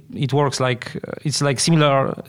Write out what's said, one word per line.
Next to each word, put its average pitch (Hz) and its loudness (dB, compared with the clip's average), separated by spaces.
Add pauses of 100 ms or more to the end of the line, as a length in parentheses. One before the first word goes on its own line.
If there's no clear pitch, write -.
(140)
it 131 -4
works 143 2
like, 127 -2
uh, - -10 (140)
it's 143 -2
like 143 0
similar, 147 4 (160)